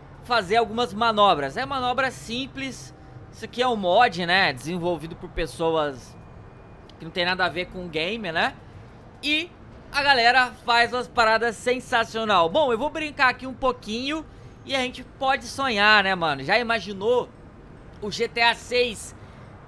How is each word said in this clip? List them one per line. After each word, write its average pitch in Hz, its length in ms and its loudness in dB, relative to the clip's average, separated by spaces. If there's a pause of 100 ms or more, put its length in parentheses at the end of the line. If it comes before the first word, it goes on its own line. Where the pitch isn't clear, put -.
(240)
fazer 220 320 0
algumas 226 360 0
manobras. 196 640 2
É 254 80 -4
manobra 262 460 -2
simples. 262 840 -10 (380)
Isso - 140 -18
aqui 233 180 -4
é 254 60 2
um 233 80 0
mod, 185 500 2
né? 180 260 4
Desenvolvido 165 600 -4
por 175 160 -16
pessoas 160 880 -4 (840)
que 160 60 -16
não 160 80 -14
tem 175 120 0
nada 180 220 0
a - 20 2
ver 175 180 -6
com 180 200 -12
o - 20 -10
game, 170 440 -4
né? 214 240 -2 (680)
E 311 280 -2 (420)
a 277 100 -2
galera 247 500 6 (140)
faz 233 260 4
umas 240 140 -2
paradas 226 500 2
sensacional. 226 920 0
Bom, 269 240 2
eu 220 60 2
vou 294 120 -2
brincar 294 380 0
aqui 247 180 -4
um 262 80 -10
pouquinho 254 720 -4 (380)
e 262 100 -6
a 262 60 0
gente 254 220 -6
pode 262 440 -2
sonhar, 214 560 4
né, 190 120 0
mano? 151 280 -2
Já 190 160 2
imaginou 220 680 -2 (720)
o 208 80 -8
G 226 180 -4
T 233 120 -4
A 233 140 4
seis, 247 600 -4 (540)